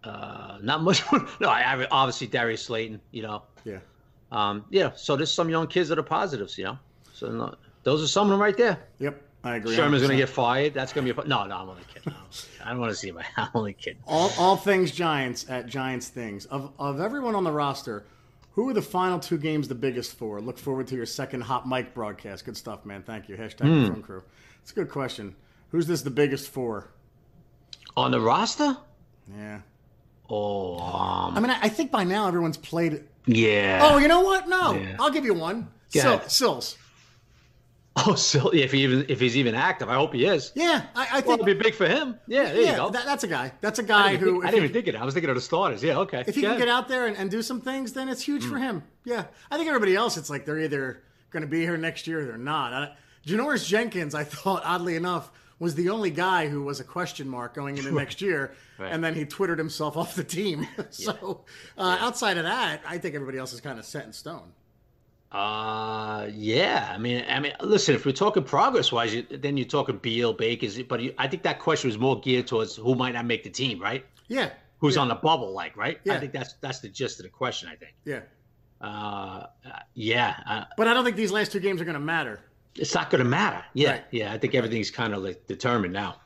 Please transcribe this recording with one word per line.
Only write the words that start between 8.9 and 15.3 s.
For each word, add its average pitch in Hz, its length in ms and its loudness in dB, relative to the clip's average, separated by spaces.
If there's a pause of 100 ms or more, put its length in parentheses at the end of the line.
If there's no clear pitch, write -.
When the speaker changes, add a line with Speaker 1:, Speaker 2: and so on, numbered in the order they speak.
Speaker 2:
Yep. 143 220 -6 (220)
I 120 140 -4
agree. 113 180 -2
Speaker 1:
Sherman's 147 260 6
gonna 135 120 4
Speaker 2:
hundred - 20 4
percent. - 40 4
Speaker 1:
get 131 100 2
fired. 135 440 2
That's 131 200 -4
gonna 127 200 -2
be 147 80 -4
a, - 60 -6
no, 117 180 0
no. 98 120 -8
I'm 95 120 -10
only 90 140 -18 (100)
kidding. - 200 -12
No. - 520 -18
I 110 40 -8
don't 123 100 -6
wanna 110 160 -2
see 98 160 -10
my. 85 200 -14
<laughs> - 60 -6
I'm 107 160 -4
only 107 200 -2
kidding. - 340 -12
Speaker 2:
All, 165 300 2
all 185 200 6
things 185 340 2
Giants 143 580 -2